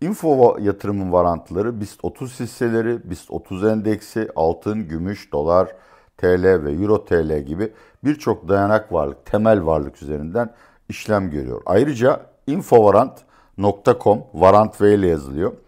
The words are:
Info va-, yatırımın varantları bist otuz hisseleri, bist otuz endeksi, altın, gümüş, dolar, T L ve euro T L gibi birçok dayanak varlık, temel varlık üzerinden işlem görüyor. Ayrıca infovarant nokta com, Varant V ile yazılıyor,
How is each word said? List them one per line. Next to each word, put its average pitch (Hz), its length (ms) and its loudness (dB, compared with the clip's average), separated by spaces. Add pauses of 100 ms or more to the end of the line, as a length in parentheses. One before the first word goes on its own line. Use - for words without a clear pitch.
Info 175 260 -6
va-, 131 340 4
yatırımın 101 500 -4
varantları 87 720 0
bist - 240 -12
otuz 120 340 -10
hisseleri, 117 720 -4
bist - 220 -14
otuz 92 320 -10
endeksi, 107 720 -2
altın, 87 520 -2
gümüş, 85 440 -8
dolar, 82 440 0 (420)
T 90 260 2
L 92 200 2
ve 71 80 -6
euro 101 340 -2
T 82 240 0
L 76 120 -4
gibi 80 320 -8 (300)
birçok 127 440 -4
dayanak 101 460 0
varlık, 71 320 -4
temel 107 400 0
varlık 76 360 -4
üzerinden 80 520 -8 (360)
işlem 101 400 -4
görüyor. 65 360 -8
Ayrıca 123 600 0 (220)
infovarant 120 760 4 (360)
nokta 101 420 0
com, 107 240 2 (100)
Varant 101 480 4
V 104 120 6
ile 98 140 2
yazılıyor, 76 460 -4 (140)